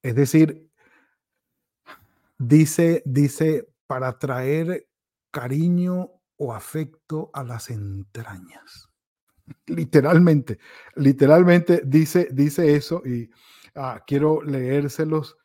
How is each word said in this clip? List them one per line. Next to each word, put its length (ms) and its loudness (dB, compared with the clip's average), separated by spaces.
Es 120 -4
decir, 540 2
dice, 680 2
dice, 680 -2
para 320 -8
traer 680 -6
cariño 800 -4
o 160 -8
afecto 800 -12
a 100 -10
las 260 -12
entrañas. 1200 -14
Literalmente, 920 2
literalmente 880 4
dice, 460 2
dice 440 2
eso 300 -6
y, 240 -8
ah, 300 -12
quiero 360 0
leérselos. 1040 -4